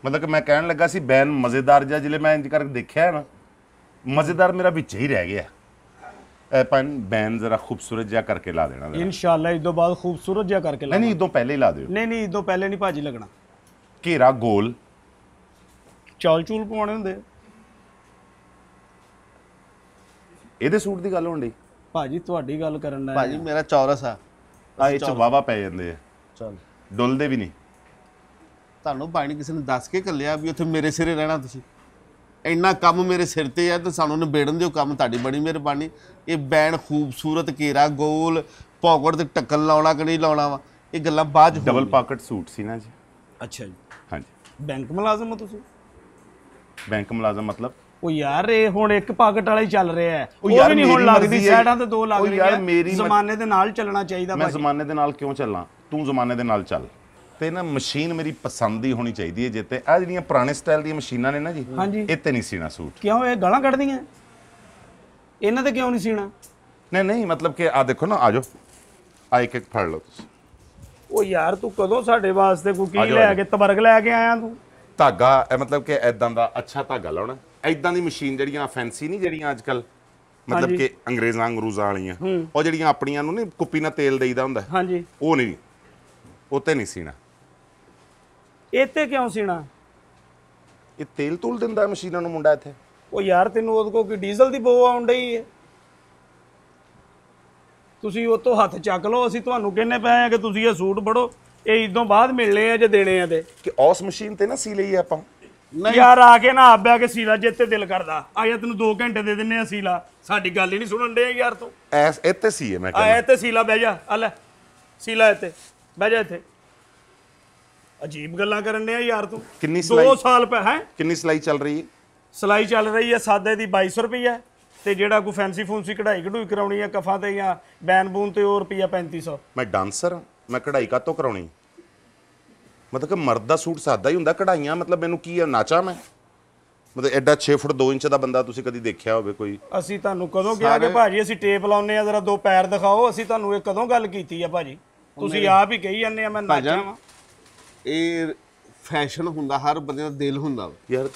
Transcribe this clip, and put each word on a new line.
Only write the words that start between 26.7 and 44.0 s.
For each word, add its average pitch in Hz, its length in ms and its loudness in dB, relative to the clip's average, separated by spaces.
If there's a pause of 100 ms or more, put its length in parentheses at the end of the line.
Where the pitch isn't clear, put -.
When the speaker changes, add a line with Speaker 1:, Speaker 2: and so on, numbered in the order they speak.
Speaker 1:
ਡੁੱਲਦੇ 131 360 0
ਵੀ 131 80 -2
ਨਹੀਂ। 92 140 -6 (1300)
Speaker 3:
ਤੁਹਾਨੂੰ 151 300 -8
ਭਾਈ 147 160 -2
ਨੇ 151 60 -6
ਕਿਸੇ 151 180 -10
ਨੇ 156 100 -6
ਦੱਸ 127 260 -4
ਕੇ 190 120 -4
ਘੱਲਿਆ 156 360 -4
ਵੀ 156 140 -6
ਉੱਥੇ 160 140 -6
ਮੇਰੇ 156 260 -2
ਸਿਰੇ 165 240 -2
ਰਹਿਣਾ 156 240 -2
ਤੁਸੀਂ? 131 220 -14 (840)
ਇੰਨਾ 170 280 2
ਕੰਮ 180 320 2
ਮੇਰੇ 180 220 0
ਸਿਰ 151 220 -4
ਤੇ 175 240 0
ਆ 175 60 0
ਤੇ 170 120 -6
ਸਾਨੂੰ 156 280 -2
ਨਿਬੇੜਨ 151 400 0
ਦਿਓ 170 120 0
ਕੰਮ, 143 240 -2
ਤੁਹਾਡੀ 123 240 -2
ਬੜੀ 131 220 -4
ਮਿਹਰਬਾਨੀ। 151 500 -4 (380)
ਇਹ 165 80 -2
ਬੈਨ 156 400 2
ਖੂਬਸੂਰਤ, 151 840 -4
ਘੇਰਾ 143 280 2
ਗੋਲ, 156 560 -2 (360)
ਪਾਕਟ 160 360 4
ਤੇ 160 80 -2 (100)
ਟੱਕਣ 151 320 0
ਲਾਉਣਾ 156 280 4
ਕਿ 151 100 -4
ਨਹੀਂ 160 140 -2
ਲਾਉਣਾ 151 300 0
ਵਾ, 139 120 -6 (340)
ਇਹ 165 60 -4
ਗੱਲਾਂ 156 240 0
ਬਾਅਦ 156 300 6
ਚ 156 40 -6
Speaker 1:
ਡਬਲ 135 100 -2
Speaker 3:
ਹੋਣਗੀਆਂ। 131 220 2
Speaker 1:
ਪਾਕਟ 123 300 0
ਸੂਟ 101 280 -10
ਸੀ - 140 -14
ਨਾ 113 160 -8
ਜੀ। 110 120 -18 (540)
Speaker 2:
ਅੱਛਾ 117 200 -16
ਜੀ। 92 80 -16 (400)